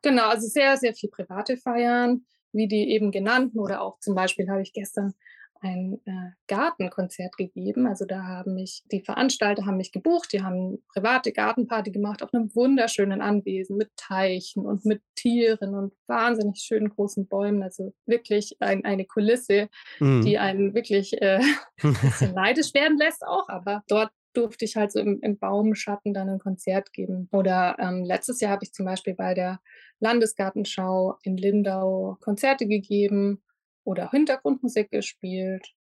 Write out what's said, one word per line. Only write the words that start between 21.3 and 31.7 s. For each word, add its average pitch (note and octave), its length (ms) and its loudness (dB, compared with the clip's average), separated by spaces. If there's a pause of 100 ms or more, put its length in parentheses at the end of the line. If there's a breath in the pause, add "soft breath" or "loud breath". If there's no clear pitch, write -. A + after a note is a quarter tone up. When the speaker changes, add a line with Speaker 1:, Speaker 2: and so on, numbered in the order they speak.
Speaker 1:
<laughs> B3 600 2
bisschen C3+ 320 2
Speaker 2:
<laughs> - 20 -8
Speaker 1:
neidisch A#3 400 2
werden D4 240 4
lässt D#4+ 280 0
auch, F#4 220 -2
aber G3+ 400 -6
dort G#3+ 220 2 (240)
durfte A#3 300 -2
ich G#3+ 120 -6
halt G#3 160 0
so G#3+ 80 0
im, G3+ 220 0
im G#3 160 -2
Baumschatten G#3 760 -2
dann F#3+ 140 -4
'nen F#3+ 100 -4
Konzert F#3+ 540 -4
geben. F#3 400 -6
Oder, F#3 480 2
ähm, F3+ 240 -2
letztes F#3 360 -4
Jahr G3+ 120 0
habe G3 120 -2
ich - 80 -18
zum F#3+ 140 -6
Beispiel F#3 280 -6
bei F#3 200 -2
der F3+ 260 -4 (400 loud breath)
Landesgartenschau G3 1200 0
in F#3+ 120 -2
Lindau F#3+ 840 0